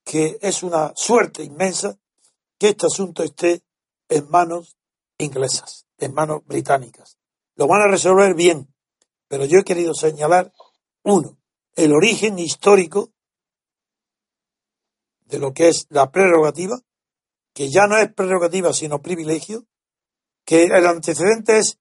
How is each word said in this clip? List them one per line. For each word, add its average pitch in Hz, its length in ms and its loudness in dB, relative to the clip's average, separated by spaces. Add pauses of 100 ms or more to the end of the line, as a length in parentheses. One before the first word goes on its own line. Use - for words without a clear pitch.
que 156 360 -4
es 196 220 -4
una 165 320 -4
suerte 214 480 -2
inmensa 185 560 -6 (600)
que 208 120 2
este 208 160 -2
asunto 180 360 -4
esté 170 400 -2 (460)
en 143 220 -4
manos 175 480 -2 (400)
inglesas, 135 680 -8 (120)
en 131 160 -8
manos 151 320 -4
británicas. 135 720 -6 (380)
Lo 143 100 0
van 190 160 4
a 202 80 4
resolver 190 440 4
bien, 170 380 0 (540)
pero 139 180 -4
yo 156 140 4
he 196 60 4
querido 170 280 -2
señalar, 156 600 0 (500)
uno, 190 340 0 (380)
el 156 180 2
origen 196 460 0
histórico 190 720 0 (2250)
de 143 120 -8
lo 135 140 -6
que 165 160 2
es - 220 0
la 139 200 0
prerrogativa, 175 720 0 (720)
que 139 160 -8
ya 185 180 4
no 208 120 0
es 214 120 0
prerrogativa 180 640 -2
sino 147 300 -6
privilegio, 165 640 -8 (800)
que 165 180 4
el 185 220 4
antecedente 175 720 0
es 214 220 -2